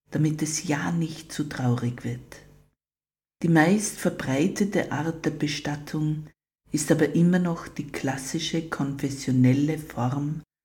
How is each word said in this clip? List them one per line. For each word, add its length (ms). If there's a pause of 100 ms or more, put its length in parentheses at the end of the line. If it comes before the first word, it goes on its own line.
(100)
damit 320
es 240
ja 240
nicht 400
zu 140
traurig 580
wird. 420 (1000)
Die 40
meist 480
verbreitete 960
Art 340
der 60
Bestattung 960 (460)
ist 180
aber 240
immer 240
noch 300
die 180
klassische 840
konfessionelle 1080
Form 640 (220)